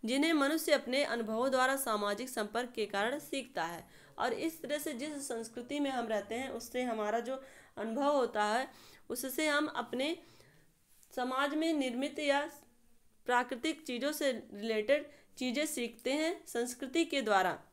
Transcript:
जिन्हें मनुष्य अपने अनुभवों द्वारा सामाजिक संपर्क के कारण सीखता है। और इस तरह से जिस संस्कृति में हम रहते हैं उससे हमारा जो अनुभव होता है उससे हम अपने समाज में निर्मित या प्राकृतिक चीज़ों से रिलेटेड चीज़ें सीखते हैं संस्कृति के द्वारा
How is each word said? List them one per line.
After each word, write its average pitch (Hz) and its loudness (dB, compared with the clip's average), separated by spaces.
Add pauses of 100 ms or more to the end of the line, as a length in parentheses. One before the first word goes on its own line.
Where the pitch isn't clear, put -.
जिन्हें 277 4
मनुष्य 311 4
अपने 269 2
अनुभवों 233 0
द्वारा 254 4
सामाजिक 214 -2
संपर्क 233 -2
के 220 -4
कारण 208 0
सीखता 262 -4
है। - -10 (140)
और 247 0
इस - -4
तरह 294 -2
से 302 -4
जिस 277 -6
संस्कृति 240 -6
में 285 2
हम 247 -2
रहते 214 -2
हैं 254 -4
उससे 247 -6
हमारा 220 0
जो 262 -6 (320)
अनुभव 277 2
होता 233 2
है 240 2 (400)
उससे 277 0
हम 294 4
अपने 277 -2 (1000)
समाज 262 0
में 330 2
निर्मित 269 0
या 294 2 (760)
प्राकृतिक 247 0
चीज़ों 254 0
से 294 2
रिलेटेड 220 0 (280)
चीज़ें 254 0
सीखते 240 -4
हैं 320 0
संस्कृति 254 0
के 277 0
द्वारा 190 4 (140)